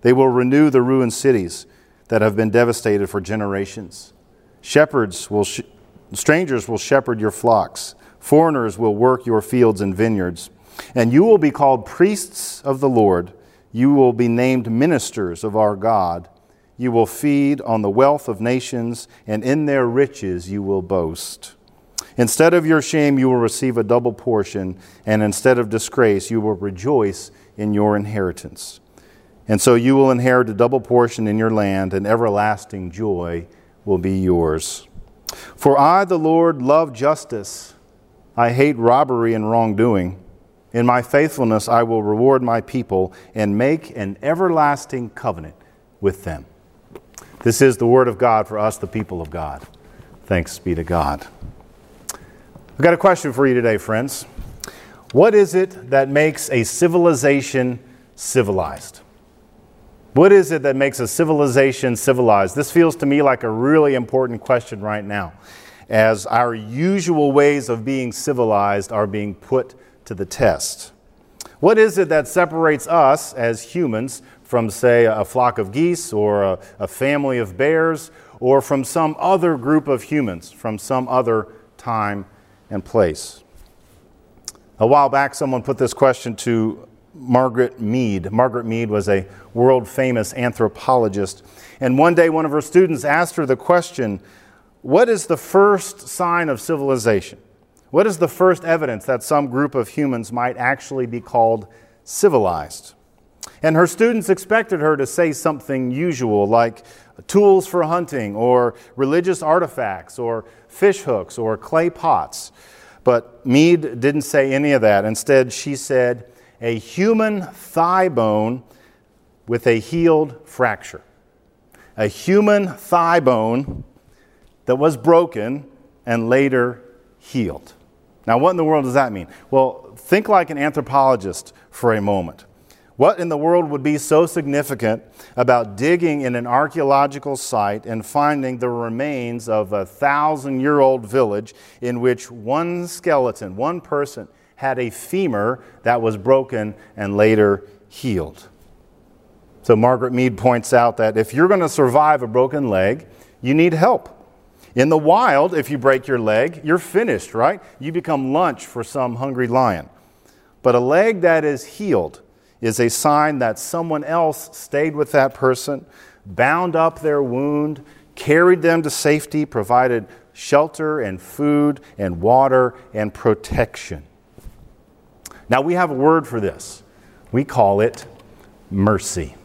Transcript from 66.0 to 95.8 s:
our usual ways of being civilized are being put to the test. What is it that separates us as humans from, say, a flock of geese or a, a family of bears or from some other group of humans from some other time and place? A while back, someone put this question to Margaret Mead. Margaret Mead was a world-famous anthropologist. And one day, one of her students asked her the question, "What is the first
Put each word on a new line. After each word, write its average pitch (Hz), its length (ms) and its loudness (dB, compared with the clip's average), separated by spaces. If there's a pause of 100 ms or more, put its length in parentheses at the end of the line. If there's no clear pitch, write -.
our 117 300 0
usual 151 760 0
ways 143 380 2
of 113 160 -4
being 131 260 -4
civilized 101 800 -2
are 107 160 -2
being 104 280 -6
put - 400 -4 (300)
to 117 120 -12
the 95 100 -8
test. - 640 -2 (720)
What 214 180 4
is 220 180 4
it 185 120 0
that 151 180 0
separates 160 640 -2
us 156 460 2
as 117 280 -4
humans 131 580 -6 (220)
from, 117 260 -2
say, 120 360 4
a 107 200 0
flock 123 340 -2
of 98 120 -6
geese 165 420 -2
or 104 300 0
a, 95 160 -2 (220)
a 98 80 -6
family 139 500 -2
of 98 180 -6
bears 160 540 -2 (300)
or 131 200 4
from 139 220 -2
some 156 380 -2
other 175 360 2
group 139 300 0
of 131 160 -2
humans 113 480 -6
from 107 260 -8
some 127 300 -4
other 117 400 0 (300)
time 104 480 -6 (440)
and 101 160 -8
place? - 600 -2 (1400)
A 113 80 2
while 143 200 4
back, 135 280 -2
someone 131 260 -4
put 135 160 -6
this 123 160 0
question 123 400 0
to 110 460 -2 (340)
Margaret 123 680 0
Mead. 104 520 -4
Margaret 117 340 -2
Mead 113 240 -4
was 104 180 -2
a 98 180 0 (280)
world-famous 123 800 0
anthropologist. 113 1080 -2 (360)
And 127 160 0
one 165 200 4
day, 165 120 4
one 160 160 -2
of 151 60 -4
her 147 100 -2
students 165 440 2
asked 160 320 0
her 156 100 -2
the 127 80 2
question, 127 640 -4 (640)
"What 180 260 2
is 220 180 -4
the 165 100 -2
first 196 720 0